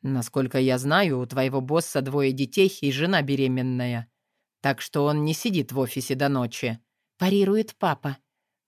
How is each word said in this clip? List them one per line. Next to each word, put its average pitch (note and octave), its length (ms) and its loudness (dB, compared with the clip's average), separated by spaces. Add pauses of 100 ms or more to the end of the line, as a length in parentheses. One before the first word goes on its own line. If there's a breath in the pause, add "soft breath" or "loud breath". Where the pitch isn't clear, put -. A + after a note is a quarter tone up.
"Насколько C3+ 500 -2
я C3 200 4
знаю, D3 420 2
у B2+ 60 -4
твоего C3 340 -2
босса D3 420 -2
двое C3+ 300 0
детей C#3 480 2
и C#3 140 0
жена E3 280 0
беременная. B2+ 880 -2 (520)
Так C#3 180 0
что - 240 -2
он D3+ 220 2
не D#3+ 80 0
сидит D#3 400 -2
в C3 60 -2
офисе C3 360 -2
до C#3 140 0
ночи", A#2+ 500 -2 (380)
парирует G3 580 2
папа. D3 420 -2 (500)